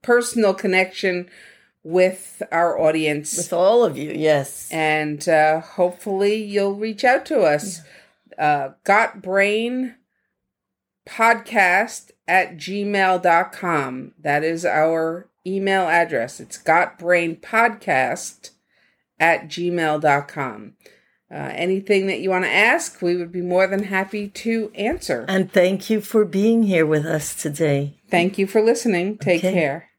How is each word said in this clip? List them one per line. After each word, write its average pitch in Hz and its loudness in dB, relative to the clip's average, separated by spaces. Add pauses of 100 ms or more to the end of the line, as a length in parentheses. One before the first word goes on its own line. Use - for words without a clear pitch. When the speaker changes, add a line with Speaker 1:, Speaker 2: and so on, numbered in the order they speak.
Speaker 1:
personal 240 2
connection 185 -2 (520)
with 185 0 (100)
our 165 0
audience. 156 0
Speaker 2:
With 170 -6
all 208 4
of 143 -2
you, 147 -8
yes. 151 0
Speaker 1:
And, 151 -2
uh, 156 4
hopefully 190 -2
you'll 202 -2
reach 214 -6
out 254 2
to 285 0
us. 165 0
Speaker 2:
Yeah. - -20 (520)
Speaker 1:
Uh, 143 -2 (100)
got 214 2
brain 220 -2 (1120)
podcast 220 0 (160)
at 180 2
gmail 190 -2
dot 175 2
com. 139 -4
That 147 -2
is 165 -4
our 165 0 (180)
email 196 0
address. 160 0
It's - -16
got - 0
brain 170 0
podcast 196 -2 (680)
at 165 2
gmail 165 -2
dot 143 2
com. 110 -10 (560)
Uh, 143 -10
anything 190 0
that 156 -4
you 190 -4
wanna 185 0
ask, 226 0
we 175 0
would 175 -6
be 180 -8
more 180 2
than 196 -2
happy 196 -4
to 226 -4
answer. 135 -4
Speaker 2:
And 190 0
thank 185 2
you 220 0
for 214 2
being 214 2
here 170 4
with 151 2
us 156 -4
today. 143 -2 (120)
Speaker 1:
Thank 175 2
you 196 0
for 220 2
listening. 214 0
Take 170 0
Speaker 2:
Okay. 190 2
Speaker 1:
care. 156 0